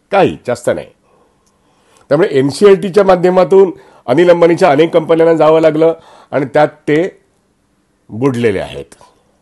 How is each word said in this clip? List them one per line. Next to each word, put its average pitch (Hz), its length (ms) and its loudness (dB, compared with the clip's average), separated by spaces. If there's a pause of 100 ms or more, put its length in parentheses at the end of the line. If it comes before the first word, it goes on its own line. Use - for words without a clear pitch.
(120)
काही, 165 340 0
जास्त 120 280 -6
नाही. 73 120 -10 (1200)
त्यामुळे 160 240 0
एनसीएलटीच्या 185 720 0
माध्यमातून 185 640 2 (360)
अनिल 170 240 2
अंबानीच्या 170 400 2
अनेक 160 240 0
कंपन्यांना 165 400 0
जावं 156 260 2
लागलं 160 340 0 (360)
आणि 139 140 -4 (100)
त्यात 151 140 2
ते 156 520 -6 (880)
बुडलेले 117 520 -4
आहेत. 71 340 -14 (480)